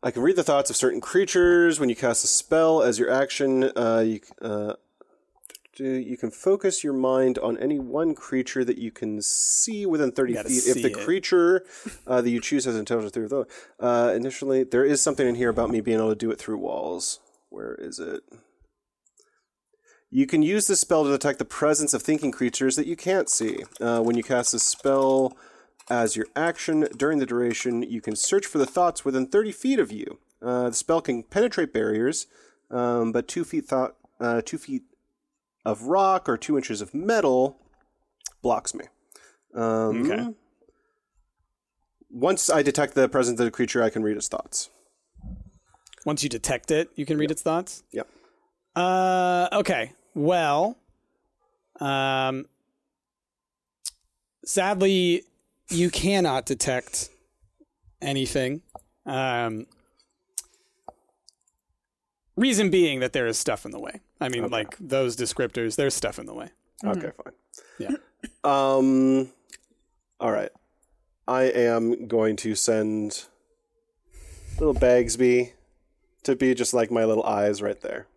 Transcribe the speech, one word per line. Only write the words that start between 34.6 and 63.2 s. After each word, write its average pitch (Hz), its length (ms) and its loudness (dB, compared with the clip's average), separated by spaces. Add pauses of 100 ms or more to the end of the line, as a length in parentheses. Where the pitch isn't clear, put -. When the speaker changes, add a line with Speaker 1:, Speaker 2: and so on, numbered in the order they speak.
Speaker 1:
of 107 200 -2
rock 190 440 2
or 123 80 2
two 151 200 -2
inches 117 240 -4
of 101 140 -10
metal 147 640 2 (840)
blocks - 320 -2
me. - 120 -12 (680)
Um, 113 560 0
Speaker 2:
Okay. 160 240 -4 (1800)
Speaker 1:
once 165 400 0
I 147 120 4
detect 143 320 0
the 131 140 6
presence 123 300 2
of 120 60 4
the 113 60 0
creature, 120 320 0
I 110 80 4
can 113 120 -4
read 107 140 0
its 107 100 -8
thoughts. - 440 -8 (1400)
Speaker 2:
Once 151 180 -2
you 147 60 -2
detect 120 420 -4
it, 160 240 2
you 147 80 -6
can 151 140 -2
read 151 100 0
Speaker 1:
Yep. - 40 -2
Speaker 2:
its 156 100 -6
thoughts? 170 400 -4 (100)
Speaker 1:
Yep. - 160 -8 (640)
Speaker 2:
Uh, 180 800 2
okay. 160 400 0 (220)
Well, 165 600 2 (1000)
um, 135 680 -2 (2000)
sadly, 185 800 2 (440)
you 175 220 2
cannot 175 560 0
detect - 640 -4 (920)
anything. 135 600 -2 (440)
Um, 123 600 -4 (2750)
reason 214 340 2
being 160 300 4
that 127 120 -2
there 127 140 0